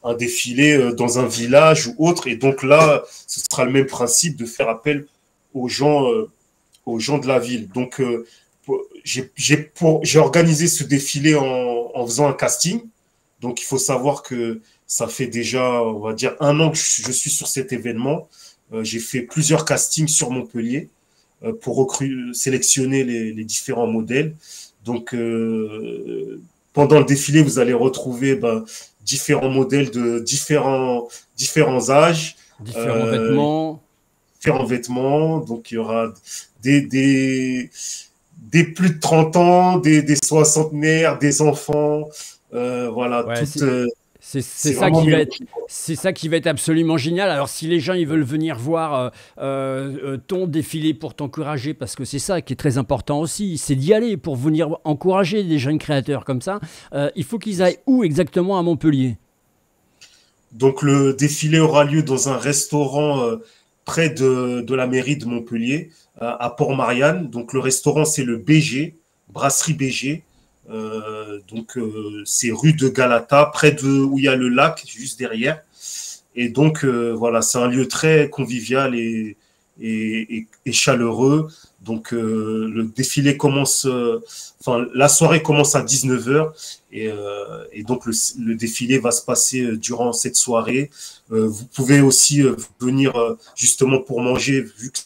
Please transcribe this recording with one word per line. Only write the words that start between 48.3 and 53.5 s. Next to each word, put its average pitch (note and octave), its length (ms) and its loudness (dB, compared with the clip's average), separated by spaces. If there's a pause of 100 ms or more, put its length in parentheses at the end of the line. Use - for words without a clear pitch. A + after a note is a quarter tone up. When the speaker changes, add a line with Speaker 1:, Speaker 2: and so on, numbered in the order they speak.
Speaker 2:
voir, D#3 380 -2
euh, B2+ 160 -2 (300)
euh, C#3 640 -6
euh, C3+ 140 -6
ton F#3 280 -4
défilé D#3 480 -2
pour - 220 -10
t'encourager, D3 580 -8
parce - 220 -10
que C3 100 -10
c'est C#3 140 -8
ça F3+ 220 -2
qui - 120 -8
est - 20 -6
très B2+ 220 0
important C#3 420 -2
aussi, E3 380 -4